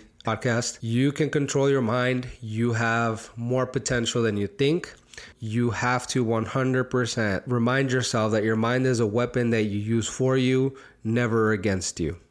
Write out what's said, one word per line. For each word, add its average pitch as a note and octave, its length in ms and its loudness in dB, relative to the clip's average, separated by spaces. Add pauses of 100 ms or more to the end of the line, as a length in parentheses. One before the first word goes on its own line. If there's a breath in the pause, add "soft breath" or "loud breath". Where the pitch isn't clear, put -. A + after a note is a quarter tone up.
(240)
podcast. A#2 560 -2
You A#2+ 300 2
can C#3+ 180 0
control C#3 400 0
your C#3 140 2
mind. B2 460 0 (120)
You A2+ 340 -2
have A2+ 600 0
more B2+ 320 0
potential A#2+ 560 -2
than G#2+ 140 0
you G2+ 100 -2
think. C#3+ 480 -2 (460 loud breath)
You A#2 300 0
have B2 420 0
to B2+ 100 2
one A2 220 0
hundred B2+ 400 0
percent A2+ 640 -2
remind B2 420 2
yourself A#2 400 0
that G#2+ 140 2
your A2 100 2
mind A#2+ 320 2
is A#2+ 140 2
a A2+ 80 2
weapon A#2+ 420 0
that A2+ 140 2
you G#2 160 -2
use A2 260 0
for C3 300 0
you, C3 400 2 (260 loud breath)
never A2+ 480 2
against G2 480 -2
you E2+ 180 -2 (140)